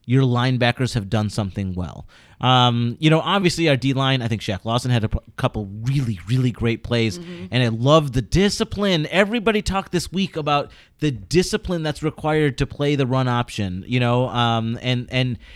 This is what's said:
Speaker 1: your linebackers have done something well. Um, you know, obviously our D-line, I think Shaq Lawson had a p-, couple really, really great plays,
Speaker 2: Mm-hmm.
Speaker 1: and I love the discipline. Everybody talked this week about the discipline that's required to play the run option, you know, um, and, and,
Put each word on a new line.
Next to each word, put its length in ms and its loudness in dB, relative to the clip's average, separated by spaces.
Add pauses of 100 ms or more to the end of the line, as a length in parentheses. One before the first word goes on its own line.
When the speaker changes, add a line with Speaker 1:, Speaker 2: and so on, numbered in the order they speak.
Speaker 1:
your 160 4
linebackers 720 2
have 140 -2
done 220 0
something 440 -4
well. 320 -8 (320)
Um, 600 2
you 80 6
know, 120 6
obviously 500 2
our 60 4
D-line, 440 0
I 80 -2
think 140 -2
Shaq 240 -6
Lawson 240 0
had 140 2
a 40 0
p-, 100 -2 (180)
couple 280 -4 (160)
really, 480 -2
really 220 2
great 340 -2
plays, 340 0
Speaker 2:
Mm-hmm. 320 -12
Speaker 1:
and 120 2
I 60 2
love 440 4
the 80 0
discipline. 880 0
Everybody 520 2
talked 300 -4
this 200 -2
week 240 -2
about 340 -2 (280)
the 120 0
discipline 720 0
that's 200 -4
required 560 0
to 80 0
play 300 -2
the 100 2
run 220 0
option, 580 -4
you 120 0
know, 300 2
um, 540 0
and, 280 -2
and, 280 -2 (180)